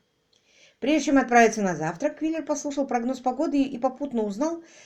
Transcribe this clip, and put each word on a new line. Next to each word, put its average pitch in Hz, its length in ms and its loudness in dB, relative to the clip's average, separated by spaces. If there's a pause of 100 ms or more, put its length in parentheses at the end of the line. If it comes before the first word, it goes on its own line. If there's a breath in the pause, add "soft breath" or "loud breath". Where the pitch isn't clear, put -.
(800 soft breath)
Прежде 285 280 0
чем 277 120 6
отправиться 233 420 4
на 185 140 0
завтрак, 170 420 -4
Квиллер 320 260 -4
послушал 285 440 -4
прогноз 247 320 -2
погоды 277 420 0
и 262 160 -2
попутно 247 460 -4
узнал, 285 400 -4 (220 loud breath)